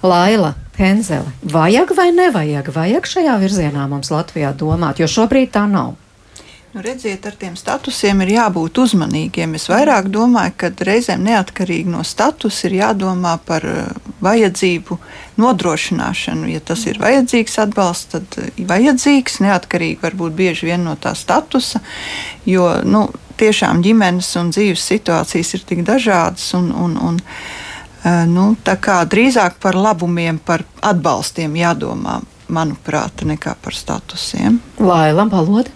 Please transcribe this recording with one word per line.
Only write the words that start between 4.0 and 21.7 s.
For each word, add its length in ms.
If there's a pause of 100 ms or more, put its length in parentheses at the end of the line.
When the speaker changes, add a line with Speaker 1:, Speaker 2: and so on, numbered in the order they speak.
Speaker 1:
Latvijā 480
domāt, 400
jo 80
šobrīd 480
tā 160
nav. 240 (800)
Speaker 2:
Nu, 80
redziet, 440
ar 120
tiem 160
statusiem 720
ir 100
jābūt 480
uzmanīgiem. 720
Es 160
vairāk 400
domāju, 480
ka 160
reizēm 480
neatkarīgi 640
no 160
statusa 640
ir 140
jādomā 560 (100)
par, 180
eh, 280 (280)
vajadzību 800 (400)
nodrošināšanu. 1120
Ja 100
tas 260
ir 120
vajadzīgs 600
atbalsts, 520
tad, 160 (100)
eh, 220
vajadzīgs, 840
neatkarīgi 640
varbūt 320
bieži 320
vien 180
no 120
tā 180
statusa, 680 (640)